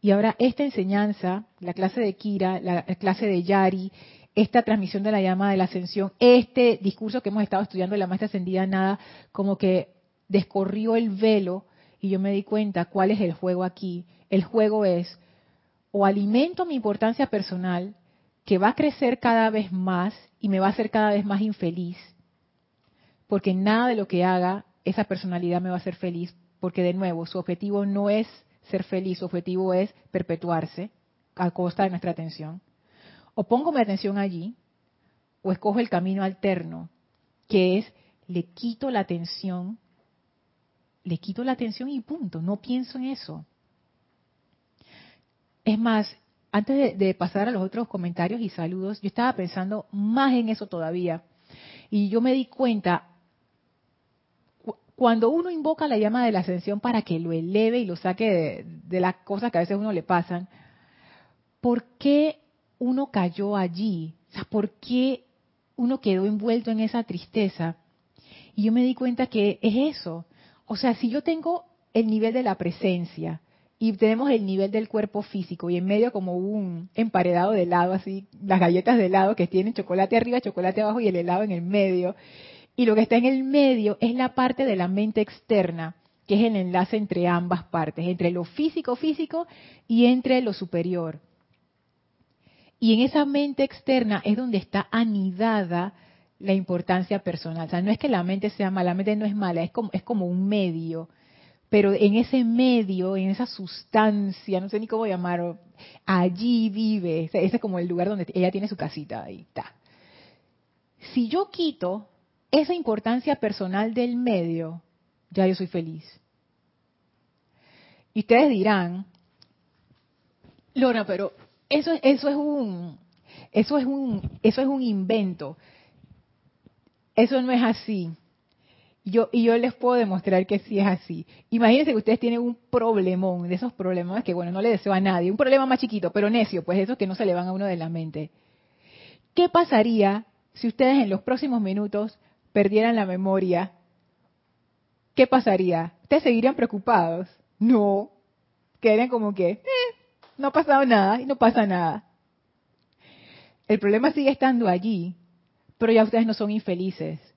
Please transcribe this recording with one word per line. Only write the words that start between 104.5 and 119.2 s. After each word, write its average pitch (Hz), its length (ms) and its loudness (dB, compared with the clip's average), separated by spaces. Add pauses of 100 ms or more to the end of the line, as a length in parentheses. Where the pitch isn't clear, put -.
no 196 80 -8
sé 208 100 -4
ni 220 80 -6
cómo 220 200 -2
llamarlo, 175 520 -4 (460)
allí 196 640 2
vive. 196 560 -2
O 160 80 -10
sea, 160 80 2
ese 196 160 2
es - 60 0
como 185 160 -4
el 175 100 -4
lugar 175 200 0
donde 196 260 -4
ella 180 160 2
tiene 202 180 -6
su 190 80 -8
casita, 143 480 -10
ahí 92 160 -16
está. - 340 -14 (1400)
Si 240 140 0
yo 359 220 -2
quito 208 600 -6 (400)
esa 311 240 2
importancia 240 600 -2
personal 208 580 -2
del 247 220 -2
medio, 170 640 -2 (480)
ya 190 160 2
yo 185 80 2
soy 185 120 -6
feliz. 160 380 -8 (2000)
Y 214 80 -2
ustedes 262 300 6
dirán, 190 560 0 (1700)